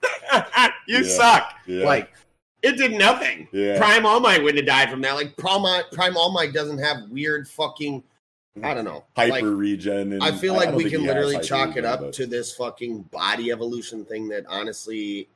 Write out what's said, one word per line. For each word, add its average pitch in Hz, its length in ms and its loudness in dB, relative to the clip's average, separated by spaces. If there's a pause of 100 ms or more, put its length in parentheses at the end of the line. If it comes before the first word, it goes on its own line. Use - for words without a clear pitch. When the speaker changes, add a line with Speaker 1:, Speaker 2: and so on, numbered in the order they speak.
Speaker 1:
<laughs> - 320 -2 (540)
"You 233 120 2
Speaker 2:
Yeah. - 40 2
Speaker 1:
suck!" 233 500 6 (120)
Speaker 2:
Yeah. 90 200 -2
Speaker 1:
Like, 131 280 2 (480)
it 254 160 2
did 247 160 2
nothing. 202 580 2
Speaker 2:
Yeah. 202 260 0
Speaker 1:
Prime 214 280 6
All 214 160 6
Might 196 220 6
wouldn't 147 160 2
have 139 80 -2
died 135 220 4
from 131 120 -6
that. 135 120 0
Like, 147 220 -6
Prime, 185 560 0
Prime 180 240 -2
All 170 160 2
Might 165 220 -2
doesn't 147 240 -4
have 135 320 -4
weird 147 400 -4
fucking, 147 540 -6 (600)
I 143 120 -4
don't 117 100 -6
know. 76 180 -12 (140)
Speaker 2:
Hyper 117 160 4
Speaker 1:
Like, 131 100 -2
Speaker 2:
regen 101 720 -2
and 98 100 -2
Speaker 1:
I 156 80 2
feel 190 220 -2
Speaker 2:
I, - 20 -2
I 190 40 2
Speaker 1:
like 175 100 2
Speaker 2:
don't 156 80 0
Speaker 1:
we 165 60 0
Speaker 2:
think 151 100 -2
Speaker 1:
can 156 80 -2
Speaker 2:
he 143 60 0
has 135 80 0
Speaker 1:
literally 143 200 0
Speaker 2:
hyper - 120 -4
Speaker 1:
chalk 135 220 0
it 113 80 -10
Speaker 2:
regen, 117 80 -4
Speaker 1:
up 123 160 -2
Speaker 2:
but 139 120 -10
Speaker 1:
to 131 140 -6
this 120 280 -6
fucking 117 460 -8 (100)
body 107 400 -2
evolution 117 540 -8
thing 110 240 -8
that 104 180 -8
honestly 104 880 -8